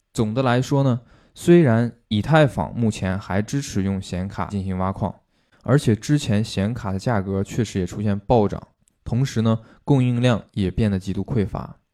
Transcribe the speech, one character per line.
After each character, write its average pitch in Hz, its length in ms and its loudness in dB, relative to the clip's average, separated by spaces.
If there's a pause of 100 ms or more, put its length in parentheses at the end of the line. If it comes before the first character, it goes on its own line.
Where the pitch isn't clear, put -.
(140)
总 110 220 -2
的 131 80 0
来 123 180 2
说 139 220 0
呢， 123 180 0 (320)
虽 175 260 6
然 117 320 4 (160)
以 104 140 0
太 151 240 6
坊 98 320 -2
目 113 140 2
前 95 260 -4
还 101 240 -4
支 135 180 -4
持 110 220 -4
用 95 180 -2
显 92 280 -6
卡 101 180 -6
进 98 180 -6
行 95 140 -4
挖 92 140 -2
矿， - 220 -4 (500)
而 127 140 4
且 117 180 4
之 - 240 0
前 104 240 0
显 104 280 -4
卡 107 200 -6
的 95 80 -4
价 113 200 0
格 98 240 -2
确 113 220 -2
实 - 140 -4
也 90 80 -2
出 - 120 -10
现 104 200 -2
暴 110 280 2
涨， 87 140 -6 (420)
同 123 220 -2
时 113 160 -4
呢， 113 180 2 (240)
供 139 200 2
应 120 180 0
量 123 180 2 (120)
也 98 180 0
变 104 220 0
得 95 80 0
极 95 120 -6
度 95 120 -2
匮 110 220 0
乏， - 300 -10 (180)